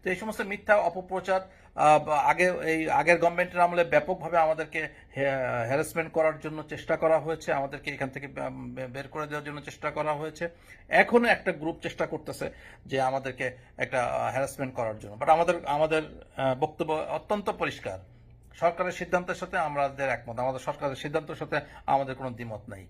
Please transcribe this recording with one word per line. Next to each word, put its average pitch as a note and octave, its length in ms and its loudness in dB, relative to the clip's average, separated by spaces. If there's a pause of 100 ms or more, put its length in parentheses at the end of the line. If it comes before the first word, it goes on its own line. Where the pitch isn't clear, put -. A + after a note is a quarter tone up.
তো C#4 60 -2
এই C#4 60 0
সমস্ত A3 260 -6
মিথ্যা G3+ 340 2
অপপ্রচার, F#3 640 0 (340)
আহ, D3 300 8
বা D3+ 120 2
আগে, D#3+ 340 4 (120)
এই D#3+ 260 0
আগের D3+ 280 6
গভর্নমেন্টের F3 420 2
আমলে F3 240 4
ব্যাপকভাবে D#3+ 540 0
আমাদেরকে D#3 500 0 (240)
হ্যা-, C3 560 -2
হ্যারাসমেন্ট D#3 440 -2
করার D#3 280 2
জন্য D#3 240 -8
চেষ্টা D#3 340 -4
করা D#3+ 220 4
হয়েছে, D#3 340 -4
আমাদেরকে C#3 380 -4
এখান C3+ 180 -4
থেকে C#3 180 -10
বে-, C3+ 140 -10 (120)
বে-, B2+ 340 -10
বের C3+ 200 -12
করে D3+ 200 -8
দেওয়ার D3 180 -6
জন্য D3 160 -10
চেষ্টা - 300 -8
করা D3+ 220 -2
হয়েছে। D#3 360 -6 (400)
এখনো A3 380 6
একটা F#3+ 240 2
গ্রুপ D#3+ 300 -4
চেষ্টা E3 240 -4
করতেছে D3 460 -8 (340)
যে C3 160 0
আমাদেরকে C3 560 -2 (200)
একটা, B2+ 280 0
আহ, B2 260 0
হ্যারাসমেন্ট C3 440 -4
করার A2 240 -4
জন্য। G#2 160 -14
But G#2 140 0
আমাদের, E3+ 360 6
আমাদের, D#3 360 2 (360)
আহ, C3 220 2
বক্তব্য D#3 340 -2
অত্যন্ত D#3+ 560 -2
পরিষ্কার, B2+ 500 -4 (540)
সরকারের F3 380 0
সিদ্ধান্তের F3+ 440 -2
সাথে F#3 220 -6
আমাদের C#3 520 0
একমত, A#2 300 -4
আমাদের C3 200 -2
সরকারের C#3+ 360 -4
সিদ্ধান্তের D3+ 400 -4
সাথে D3+ 240 -4 (260)
আমাদের C3+ 300 2
কোনো C3 160 -6
দ্বিমত A2 380 -12
নাই। G2 200 -14